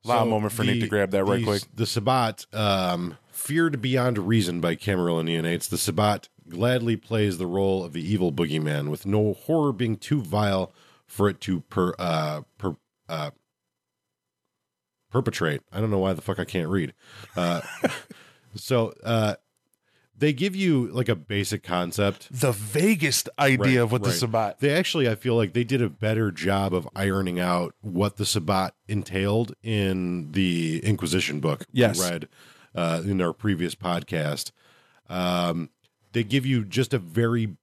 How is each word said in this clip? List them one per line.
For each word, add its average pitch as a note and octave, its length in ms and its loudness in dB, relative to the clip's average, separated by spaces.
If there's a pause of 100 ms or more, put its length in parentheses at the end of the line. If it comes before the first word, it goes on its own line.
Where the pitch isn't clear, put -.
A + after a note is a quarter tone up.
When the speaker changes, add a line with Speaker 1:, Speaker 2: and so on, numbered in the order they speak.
Speaker 1:
Allow A#2 180 2
a - 20 4
Speaker 2:
So A#2 60 2
Speaker 1:
moment G#2+ 220 2
for A2+ 120 -2
Nick G#2+ 100 2
Speaker 2:
the, A#2 80 0
Speaker 1:
to A2+ 60 0
grab G2 240 2
that G2 120 2
right G2 120 2
Speaker 2:
these, A#2 100 0
Speaker 1:
quick. G2+ 160 0 (120)
Speaker 2:
the A2 120 -2
Sabbat, A#2 640 0
um, F#2 680 0 (120)
feared D3+ 500 0
beyond B2+ 380 0
reason F2+ 420 2
by E2+ 140 2
Cameron F2 520 0
Neonates, E2 420 -2
the F2 100 -4
Sabbat G2+ 500 0 (200)
gladly A#2 480 0
plays G#2 420 0
the F#2 80 -2
role F#2+ 380 2
of E2 80 -10
the D#2+ 160 -4
evil F2+ 240 2
boogeyman, D2+ 560 -2
with D2+ 180 -6
no G#2 280 2
horror D3+ 380 0
being A2+ 240 -2
too D3+ 260 -2
vile F#2+ 500 0 (340)
for G2+ 220 0
it F#2+ 140 -2
to F2+ 200 0
per-, F2+ 360 -2
uh, D#2 440 -2 (160)
per-, F2 180 -4 (320)
uh, - 220 -6 (1800)
perpetrate. E2+ 520 0 (100)
I G2 80 -4
don't A2 100 0
know G2 80 2
why F#2+ 140 2
the D#2+ 100 -4
fuck F#2+ 160 -4
I F2+ 60 -2
can't E2+ 240 -4
read. F2 240 0 (440)
Uh, F2 240 0 (480)
<laughs> - 460 -20
so, A2+ 480 -2
uh, A2 340 0 (840)
they D3+ 140 2
give F#3 240 -2
you, D#3+ 360 2
like, A#2 180 -2
a G#2+ 40 2
basic G2 480 -4
concept. F2+ 680 -2
Speaker 1:
The B2+ 220 0
vaguest C#3+ 760 0 (100)
idea C3+ 260 4
Speaker 2:
Right, C3 180 6
Speaker 1:
of A2+ 100 2
what A#2+ 100 0
the A2+ 60 2
Speaker 2:
right. F2 100 0
Speaker 1:
Sabbat. A2+ 420 0
Speaker 2:
They C#3+ 120 2
actually, D#3 380 2
I G#2+ 40 0
feel A#2 220 0
like G#2 160 2
they A#2+ 120 2
did A#2+ 180 2
a G2+ 80 2
better A2 400 0
job F#2+ 420 0
of F2 240 0
ironing F#2+ 420 0
out F2 440 0
what G2 340 -2
the G#2 80 -2
Sabbat F#2+ 500 0 (140)
entailed G2+ 720 -2
in F#2 680 -2
the E2+ 500 0
Inquisition F2 580 0
book C#2+ 300 -2
Speaker 1:
Yes. A2+ 280 2
Speaker 2:
we F#2 120 0
read, E2 180 -8 (460)
uh, E2+ 300 -2
in G2 160 0
our E2+ 140 0
previous F2 400 -2
podcast. E2 800 -4 (580)
Um, F2 580 -2 (440)
they A#2 120 0
give B2+ 220 0
you B2 180 2
just G#2+ 300 -2
a A#2+ 40 0
very A2 640 0